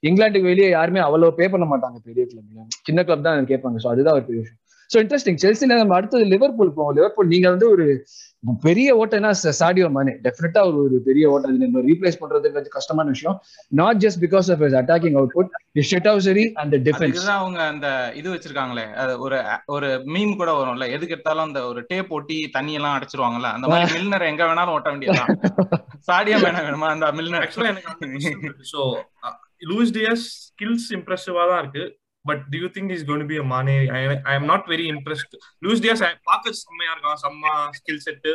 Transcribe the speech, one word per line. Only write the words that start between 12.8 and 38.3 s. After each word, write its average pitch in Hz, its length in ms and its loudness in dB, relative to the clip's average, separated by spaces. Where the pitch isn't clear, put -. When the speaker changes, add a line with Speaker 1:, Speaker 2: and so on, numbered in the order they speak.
Speaker 1:
விஷயம். 151 280 -4
Not 196 200 4
just 190 240 2
because 175 300 2
of 170 100 2
his 143 160 4
attacking 160 400 2
output, 139 320 2
his 147 140 0
shithousery 196 580 2
and 147 160 -4
the 143 80 4
defense. 143 240 0
Speaker 2:
அதுக்கு 156 220 -2
தான் 202 140 0
அவங்க 180 240 -6
அந்த 151 240 -6
இது 151 140 -12
வச்சிருக்காங்களே, 135 640 -6
அது 127 260 -4
ஒரு, 135 200 -4
ஒரு 143 240 -6
மீம் 190 300 -2
கூட 170 180 -2
வரும்ல, 131 340 -4
எதுக்கு 156 280 -8
எடுத்தாலும் 156 280 -4
அந்த 139 240 -6
ஒரு 120 200 -10
டேப் 185 260 -6
ஒட்டி 147 240 -8
தண்ணி 147 220 -6
எல்லாம் 147 220 -4
அடைச்சிருவாங்கல்ல, 123 560 -4
அந்த 123 160 -6
மாதிரி 170 240 2
Speaker 1:
<laughs> 165 60 -4
Speaker 2:
மில்னர் 185 340 -2
எங்க 156 140 0
வேணாலும் 165 320 0
ஓட்ட 147 120 -2
வேண்டியதுதான். 143 440 0
Speaker 1:
<laughs> - 360 -8
Speaker 2:
சாடியோ 208 320 2
மானே 175 240 2
வேணுமா 151 260 -2
அந்த 156 220 0
மில்னர்? 165 340 -4
Speaker 3:
Actually, 220 280 -4
எனக்கு - 180 -12
அந்த - 160 -12
கொஸ்டின் 139 360 -6
இருக்கு. - 220 -14
So, 147 160 -8
அ-, 120 120 -12
லூயிஸ் 208 320 -2
டியாஸ் 226 320 -2
ஸ்கில்ஸ் 233 500 -6
இம்ப்ரெசிவா 180 560 -4
தான் 180 160 0
இருக்கு. 143 220 -10
But 147 220 -6
do 143 100 -8
you 180 120 -8
think 190 180 -12
he's 180 160 -8
going 147 180 -4
to 147 60 -8
be 156 100 -6
a 143 60 -6
Mane? 135 320 -2
I, 127 120 -4
I 139 140 -2
am 143 100 -2
not 185 220 0
very 165 200 -4
impressed. 151 440 -10
லூயிஸ் 226 220 0
டியாஸ், 226 180 0
I, 170 100 0
பார்க்க 208 320 -2
செம்மையா 170 360 -8
இருக்கான், 147 300 -4
செம்ம 151 220 -8
ஸ்கில் 151 280 -12
செட். 156 340 -10